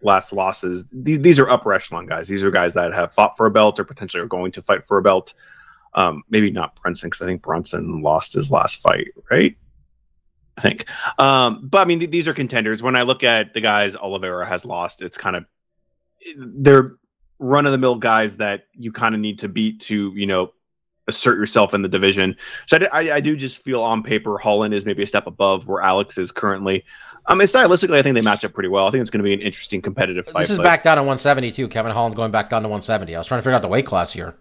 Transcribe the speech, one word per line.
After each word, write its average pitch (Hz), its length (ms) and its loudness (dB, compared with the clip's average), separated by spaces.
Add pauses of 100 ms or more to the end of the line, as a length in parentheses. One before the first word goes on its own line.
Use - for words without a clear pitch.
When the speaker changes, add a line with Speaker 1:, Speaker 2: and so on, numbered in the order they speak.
Speaker 1:
last 98 320 2
losses, 92 500 -4 (220)
th-, 151 160 0
these 160 160 8
are 131 100 6
upper 117 240 2
echelon 87 340 -4
guys. 82 220 -8
These 98 160 -4
are 98 60 2
guys 87 240 2
that 87 180 -2
have 85 200 -2
fought 104 240 2
for 113 100 2
a 107 40 4
belt 107 300 4
or 98 40 -2
potentially 90 380 -10
are 87 40 -8
going 92 260 -6
to 95 80 -14
fight 95 260 0
for 101 120 2
a 92 40 0
belt. 92 300 2 (600)
Um, 82 340 0
maybe 107 220 2
not 85 320 -8
Brunson, 87 260 -6
'cause - 140 -10
I 90 40 -6
think 90 140 -4
Brunson 82 600 -6
lost 76 320 0
his 76 160 -2
last - 320 0
fight, - 260 2 (220)
right? - 260 2 (1000)
I - 20 -14
think. - 240 -2 (340)
Um, 131 480 2
but, 160 120 2
I 190 80 6
mean, 170 140 0
th-, 165 100 -4
these 160 180 -2
are 151 60 -2
contenders. 113 480 -4
When 127 140 0
I 123 60 -2
look 127 220 -2
at 113 300 0
the 113 80 -4
guys 104 340 0
Oliveira 92 480 -8
has 90 220 -8
lost, 87 340 -8
it's 92 160 -14
kind 92 200 -4
of, 87 100 -10 (880)
they're 135 580 4 (440)
run-of-the-mill 131 580 2
guys 110 420 0
that 101 340 -4
you 113 200 -12
kinda 110 260 -2
need 107 220 -6
to 104 80 -8
beat 110 320 -2
to, 101 340 -4
you 101 120 -4
know, 92 260 -2 (540)
assert 117 320 0
yourself 107 360 2
in 101 80 0
the 98 60 -2
division. 95 460 2 (320)
So 160 100 4
I - 20 6
d-, 185 80 2
I, 151 300 0
I 147 40 0
do 151 160 0
just 135 260 -10
feel 123 200 -2
on 113 200 0
paper 107 360 -2
Holland 107 340 0
is 101 140 -2
maybe 101 160 -2
a 98 40 -4
step 101 200 -2
above 95 400 0
where 95 160 -4
Alex 95 340 0
is 90 160 -4
currently. 98 500 -2 (440)
Um, 185 140 4
and 196 100 6
stylistically, 180 480 4
I 139 40 4
think 139 120 2
they 113 80 2
match 104 220 2
up 101 100 -8
pretty 92 160 -4
well. 98 160 2
I 98 40 2
think 131 120 0
it's 110 80 -6
gonna 104 140 -2
be 101 100 2
an 98 80 -4
interesting 98 400 -8
competitive 92 440 -4
fight, 90 160 -4
Speaker 2:
This - 80 0
is 208 60 -2
Speaker 1:
but 165 60 -2
Speaker 2:
back 170 200 4
down 160 140 6
to 143 60 2
one 135 160 -2
seventy-two. 131 500 0
Kevin 113 240 -4
Holland 113 240 -2
going 113 140 -4
back 104 180 -2
down 113 140 -2
to 110 60 -6
one 104 120 -6
seventy. 92 340 -4
I 82 40 -6
was 85 80 -8
trying 127 120 -2
to 113 40 -6
figure 127 120 0
out 117 80 4
the 98 60 -2
weight 123 160 0
class 90 280 -2
here. 85 280 -12